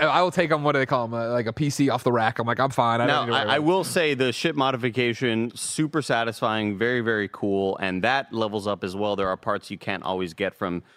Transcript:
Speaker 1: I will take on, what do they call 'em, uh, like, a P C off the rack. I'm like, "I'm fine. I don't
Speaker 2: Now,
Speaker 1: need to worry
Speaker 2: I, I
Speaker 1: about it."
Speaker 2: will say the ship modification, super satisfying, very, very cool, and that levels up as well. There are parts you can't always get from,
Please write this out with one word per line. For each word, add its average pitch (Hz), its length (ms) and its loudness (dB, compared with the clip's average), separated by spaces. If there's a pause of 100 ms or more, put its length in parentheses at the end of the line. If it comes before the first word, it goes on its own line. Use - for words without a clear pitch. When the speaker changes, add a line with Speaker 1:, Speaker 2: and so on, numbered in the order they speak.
Speaker 1:
I 151 220 4
will 180 80 2
take 170 220 2
on, 151 100 0
what 147 100 2
do 143 60 2
they 131 80 2
call 127 180 0
'em, 117 100 -6
uh, 117 160 -4
like, 120 160 0
a 113 60 -4
P 143 180 -2
C 139 200 2
off 117 140 0
the 127 80 2
rack. 113 260 2
I'm 117 80 -2
like, 117 140 0
"I'm 135 100 2
fine. 117 300 2
I 120 60 2
don't 143 80 4
Speaker 2:
Now, 151 80 2
Speaker 1:
need 113 40 -4
to 117 60 -2
worry 123 60 2
Speaker 2:
I, 139 40 0
I - 20 -2
Speaker 1:
about 135 120 2
it." 151 80 2
Speaker 2:
will 175 200 4
say 151 300 2
the 127 180 2
ship 160 240 -2
modification, 120 1000 0
super 156 460 -2
satisfying, 113 760 0
very, 120 240 0
very 107 320 0
cool, 98 460 0
and 92 240 -2
that 135 300 0
levels 107 340 -2
up 101 180 -2
as 92 120 -4
well. 101 200 -2
There 98 120 0
are 92 80 -2
parts 101 340 -6
you 98 80 -10
can't 95 240 -6
always 92 320 -4
get 95 200 -4
from, 87 280 -4 (140)